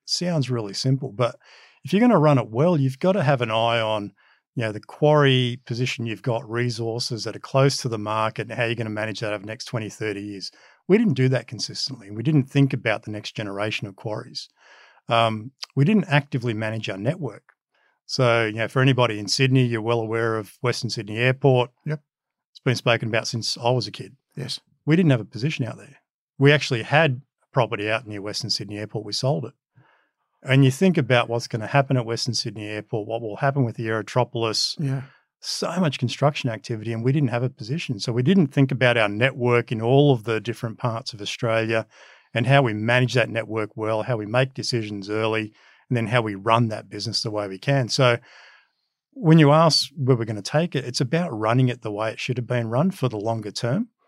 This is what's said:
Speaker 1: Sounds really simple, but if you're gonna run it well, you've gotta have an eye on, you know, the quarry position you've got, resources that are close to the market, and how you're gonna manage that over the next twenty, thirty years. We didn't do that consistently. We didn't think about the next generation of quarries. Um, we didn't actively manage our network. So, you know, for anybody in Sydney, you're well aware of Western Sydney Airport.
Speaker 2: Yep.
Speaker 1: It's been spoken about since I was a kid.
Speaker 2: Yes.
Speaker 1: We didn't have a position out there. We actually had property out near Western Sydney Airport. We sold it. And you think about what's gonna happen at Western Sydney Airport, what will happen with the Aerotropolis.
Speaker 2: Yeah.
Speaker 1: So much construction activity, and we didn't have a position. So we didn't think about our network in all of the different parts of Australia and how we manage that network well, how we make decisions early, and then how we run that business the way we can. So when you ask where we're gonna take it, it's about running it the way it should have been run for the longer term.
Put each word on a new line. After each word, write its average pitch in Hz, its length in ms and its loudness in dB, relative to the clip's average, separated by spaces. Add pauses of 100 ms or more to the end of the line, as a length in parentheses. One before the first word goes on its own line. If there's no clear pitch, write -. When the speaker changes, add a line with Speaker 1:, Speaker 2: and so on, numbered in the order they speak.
Speaker 1:
Sounds 160 440 -2
really 113 240 -4
simple, 131 380 -2
but 113 240 -2 (480)
if 135 100 -12
you're 196 60 4
gonna 240 180 6
run 147 220 6
it 107 100 -2
well, 151 300 2
you've 131 200 -2
gotta 190 220 2
have 135 200 2
an 113 100 -2
eye 117 300 2
on, 107 320 -2 (420)
you 123 80 -2
know, 110 80 -2
the 104 80 -10
quarry 131 840 2
position 120 400 -4
you've 110 160 -8
got, 113 280 -4
resources 117 760 -4
that 107 100 -8
are 107 40 -16
close 135 380 2
to - 120 -6
the 113 80 -2
market, 110 460 -2
and 113 100 -12
how 123 100 -2
you're 117 120 -2
gonna 113 140 -6
manage 107 300 -6
that 107 140 -4
over 104 80 -6
the 101 60 -14
next 110 180 -12
twenty, 110 240 -6
thirty 101 320 -6
years. 101 300 -12 (360)
We 185 100 6
didn't 220 180 2
do 131 140 4
that 123 180 -2
consistently. 101 640 -10
We 107 120 -8
didn't 143 260 2
think 139 220 4
about 110 320 -4
the 110 80 -10
next 107 240 -10
generation 104 520 -6
of 98 100 -16
quarries. 120 500 -10 (640)
Um, 113 420 2 (240)
we 135 80 4
didn't 202 240 4
actively 139 460 0
manage 110 360 -4
our 98 80 -6
network. 120 460 -6 (600)
So, 117 400 2
you 107 80 -4
know, 110 140 -4
for 131 140 0
anybody 120 360 4
in 104 100 -8
Sydney, 131 380 4
you're 117 160 -2
well 117 200 0
aware 113 360 -2
of 104 240 -10
Western 120 280 -2
Sydney 107 280 -8
Airport. 127 540 4 (140)
Speaker 2:
Yep. 151 160 -6 (500)
Speaker 1:
It's - 80 -20
been 127 160 0
spoken 117 320 2
about 110 200 -2
since - 300 -4
I 120 140 2
was 120 160 0
a 107 40 -10
kid. - 240 -16 (200)
Speaker 2:
Yes. - 240 -10 (260)
Speaker 1:
We 151 120 4
didn't 175 140 6
have 120 100 2
a 101 40 -10
position 127 400 -4
out - 120 -10
there. - 200 -20 (400)
We 139 140 8
actually 135 320 0
had 143 380 2 (320)
property 107 360 0
out 110 160 -2
near 104 160 -10
Western 104 280 -6
Sydney 104 280 -6
Airport. 104 280 -8
We 104 80 -8
sold 139 320 -2
it. - 80 -12 (920)
And 135 200 6
you 131 60 6
think 180 260 2
about 120 320 2
what's 117 180 -4
gonna 110 200 -6
happen 139 280 2
at 123 100 0
Western 117 280 -4
Sydney 107 340 -6
Airport, 107 400 -6
what 113 140 -6
will 104 160 -8
happen 139 260 0
with 113 140 -4
the 113 100 -6
Aerotropolis. 113 880 -2
Speaker 2:
Yeah. 135 260 -4 (360)
Speaker 1:
So - 400 -6
much 160 180 0
construction 135 520 -2
activity, 113 420 -8
and 113 140 -4
we 135 80 4
didn't 147 160 2
have 123 140 -2
a 127 60 -2
position. 127 520 -8
So - 100 -4
we 117 120 0
didn't 180 240 4
think 135 220 2
about 123 280 2
our 110 120 4
network 120 600 2
in 110 100 -4
all 135 300 6
of 110 140 0
the 110 160 0
different 110 360 -8
parts 113 360 -6
of 104 80 -16
Australia 113 680 -2 (460)
and 120 140 0
how 139 160 6
we 113 100 0
manage 117 400 0
that 117 160 2
network 107 480 -6
well, 107 260 -2
how 120 140 -4
we 104 80 -8
make 127 280 0
decisions 104 560 -6
early, 110 440 -2 (360)
and 123 80 0
then 113 100 -2
how 123 140 2
we 110 120 -4
run 113 360 2
that 107 200 -10
business 104 320 -4
the 110 100 -6
way 104 160 -4
we 95 120 -10
can. 139 280 0
So 120 300 2 (960)
when 165 260 6
you 143 140 8
ask 160 440 4
where 131 220 2
we're 113 80 -4
gonna 107 160 -6
take 165 340 -2
it, 127 100 -4
it's 123 160 -6
about 156 360 -2
running 117 320 4
it 120 140 -6
the 110 80 -6
way 107 200 -4
it 110 80 -12
should 120 180 -4
have 117 100 -6
been 117 220 -2
run 147 220 0
for 143 160 -4
the 110 100 -4
longer 107 340 -4
term. 151 380 -2 (180)